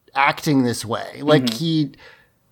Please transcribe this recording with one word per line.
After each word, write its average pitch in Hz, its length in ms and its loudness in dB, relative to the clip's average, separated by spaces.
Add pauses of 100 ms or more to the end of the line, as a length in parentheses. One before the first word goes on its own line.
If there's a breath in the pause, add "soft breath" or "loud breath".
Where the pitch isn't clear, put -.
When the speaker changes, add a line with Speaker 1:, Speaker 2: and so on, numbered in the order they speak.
(160)
Speaker 1:
acting 139 480 2
this 120 200 -2
way. 104 380 -8
Like, 147 220 4
Speaker 2:
Mm-hmm. 113 140 -2
Speaker 1:
he 156 340 -2 (600 soft breath)